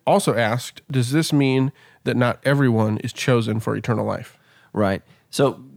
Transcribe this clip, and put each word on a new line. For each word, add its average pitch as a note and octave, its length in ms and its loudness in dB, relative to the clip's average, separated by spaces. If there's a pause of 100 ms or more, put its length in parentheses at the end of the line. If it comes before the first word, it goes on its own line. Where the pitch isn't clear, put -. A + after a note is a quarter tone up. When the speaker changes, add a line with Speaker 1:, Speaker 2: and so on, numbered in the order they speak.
Speaker 1:
also E3 280 2
asked, A#2 540 -2
"Does B2+ 220 -2
this D#3 220 0
mean C3+ 400 2 (320)
that B2 100 -2
not A#2+ 300 0
everyone A#2 540 2
is B2 120 -8
chosen A2+ 480 0
for A2+ 160 -4
eternal G#2+ 300 -4
life?" - 340 -8 (320)
Speaker 2:
Right. G2 300 0 (280)
So C#3 300 0 (180)